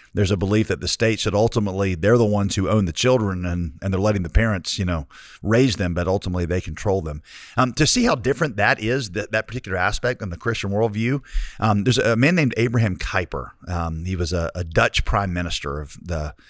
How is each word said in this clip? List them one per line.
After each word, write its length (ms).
There's 140
a 60
belief 320
that 120
the 60
state 320
should 160
ultimately, 640
they're 200
the 80
ones 300
who 140
own 160
the 80
children 520
and, 380
and 100
they're 80
letting 220
the 80
parents, 480
you 60
know, 240
raise 320
them, 180
but 140
ultimately 380
they 160
control 400
them. 200
Um, 160
to 120
see 200
how 100
different 400
that 260
is, 300
that, 220
that 160
particular 280
aspect 460
in 80
the 60
Christian 340
worldview, 500
um, 240
there's 160
a 160
man 220
named 200
Abraham 400
Kuyper. 540
Um, 380
he 100
was 180
a, 220
a 80
Dutch 420
prime 280
minister 480
of 200
the 360